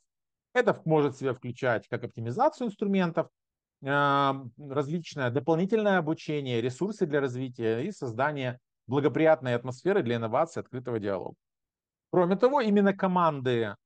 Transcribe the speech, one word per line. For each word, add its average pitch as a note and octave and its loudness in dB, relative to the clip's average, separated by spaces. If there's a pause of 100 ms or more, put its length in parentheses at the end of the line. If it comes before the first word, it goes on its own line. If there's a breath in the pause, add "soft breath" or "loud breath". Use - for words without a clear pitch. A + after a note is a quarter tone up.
(520)
Это A#3+ 2
в-, - -10
может D3 2
в - -16
себя C3+ -2
включать A#2+ -2
как A#2 -6
оптимизацию F3+ -2
инструментов, F#3+ -2 (560)
а, C#3 2 (120)
различное C#3+ -4
дополнительное F#3 2
обучение, D3 -2
ресурсы E3+ -2
для D3 0
развития B2 -2
и G3 -6
создание C3 -4 (280)
благоприятной C#3+ 2
атмосферы C3 -2
для A#2+ 0
инноваций, A#2 -2
открытого B2 -6
диалога. G2 -6 (760)
Кроме F3+ 2
того, B3+ 4
именно G3+ 4
команды, C#3+ 0 (100)